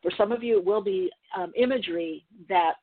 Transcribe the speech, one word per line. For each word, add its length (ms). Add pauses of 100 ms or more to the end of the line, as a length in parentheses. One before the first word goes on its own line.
For 160
some 140
of 100
you, 160
it 80
will 160
be, 300 (260)
um, 200
imagery 680 (220)
that 360